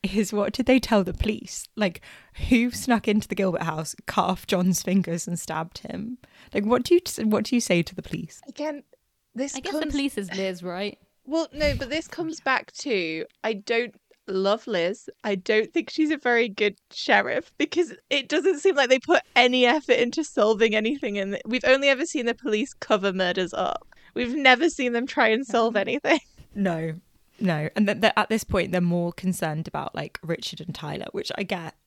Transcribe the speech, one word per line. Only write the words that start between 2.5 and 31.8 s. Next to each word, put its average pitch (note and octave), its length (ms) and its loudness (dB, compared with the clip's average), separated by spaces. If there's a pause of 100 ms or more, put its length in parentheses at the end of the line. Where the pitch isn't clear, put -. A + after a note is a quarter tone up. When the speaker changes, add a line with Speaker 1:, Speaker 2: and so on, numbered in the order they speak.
Speaker 1:
snuck A#3 380 0
into G#3 200 2
the G#3+ 60 -4
Gilbert F#3 280 0
house, D#3 320 -4 (120)
cut - 180 0
off F3+ 220 -2
John's F3+ 360 2
fingers F3 460 0
and F3 100 -4
stabbed D#3+ 400 -8
him? A3+ 400 -10 (360)
Like, G3+ 100 0
what B3 200 2
do F4 100 4
you, F4+ 60 8 (260)
what G#3+ 180 4
do - 120 -2
you A#3 40 4
say F3 220 2
to - 120 -6
the - 80 -10
police? - 460 -10
Speaker 2:
Again, D4 340 -8 (520)
this C4+ 200 -6
Speaker 3:
I C4+ 60 -10
guess F4 140 -8
the D#4 60 -2
Speaker 2:
comes D#4 120 -2
Speaker 3:
police C#4 260 0
is G3 160 -6
Liz, F#3+ 280 -4
right? F3+ 360 -6 (260)
Speaker 2:
Well, D#4 280 -2
no, D4 240 0
but B3 140 -6
this D#4+ 180 -4
comes D#4+ 320 -6
back - 400 -2
to, E3+ 460 -4 (180)
I A3+ 100 -2
don't A#3 400 -4 (340)
love G3 380 0
Liz. F#3 420 -2 (140)
I G#3 140 -2
don't G#3+ 360 0
think E4 180 -2
she's D#4 200 0
a D#4 60 0
very A#3+ 320 2
good G#3 280 -2 (160)
sheriff - 680 0
because D#4 360 0 (160)
it C4+ 180 0
doesn't D4+ 300 2
seem F#4+ 160 2
like C4+ 160 4
they C4 80 6
put - 240 2 (140)
any B3 300 6
effort C#4 280 4
into A#3+ 300 0
solving A3 500 4
anything. A3 440 0
And G3 280 -4
we've A#3+ 180 -2
only C4+ 240 6
ever C4+ 180 2
seen B3 200 -4
the A#3 80 0
police G#3+ 400 -2
cover G3 380 0
murders F3+ 420 -2
up. - 320 -4 (280)
We've A#3+ 200 -4
never C4+ 340 4
seen B3 260 -2
them A#3+ 120 -2
try B3 220 2
and A#3 180 0
solve A#3 300 0
Speaker 3:
Yeah. G3+ 60 2
Speaker 2:
anything. C#4+ 420 0
<laughs> - 40 -20 (280)
Speaker 1:
No, E3 380 -2 (440)
no. D#3 380 0
And G#3 100 2
th-, G3+ 140 -2
th-, G#3+ 160 4
at - 140 0
this A3 140 0
point, F3+ 280 0
they're F3+ 80 0
more F3 320 0
concerned E3 560 -4
about, - 260 -8
like, - 300 -10
Richard - 360 -6
and E3+ 140 -10
Tyler, - 380 -8
which - 240 -8
I - 80 -6
get E3+ 300 -8 (120)